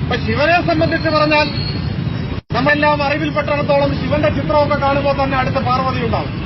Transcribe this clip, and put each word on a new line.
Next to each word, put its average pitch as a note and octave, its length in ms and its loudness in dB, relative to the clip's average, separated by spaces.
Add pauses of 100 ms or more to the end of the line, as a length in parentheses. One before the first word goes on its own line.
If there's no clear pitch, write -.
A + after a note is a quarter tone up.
അപ്പൊ B3+ 120 -2 (100)
ശിവനെ C#4 320 2 (120)
സംബന്ധിച്ച് D#4+ 460 0
പറഞ്ഞാൽ D4+ 320 2 (1080)
നമ്മളെല്ലാം D4 520 2
അറിവിൽപ്പെട്ടിടത്തോളം C#4+ 920 0
ശിവന്റെ D4+ 380 0
ചിത്രമൊക്കെ D4 480 2
കാണുമ്പോൾ C#4 340 0
തന്നെ C4+ 220 0
അടുത്ത് C4 280 0
പാർവതി C4 380 0
ഉണ്ടാവും. A3 240 -2 (140)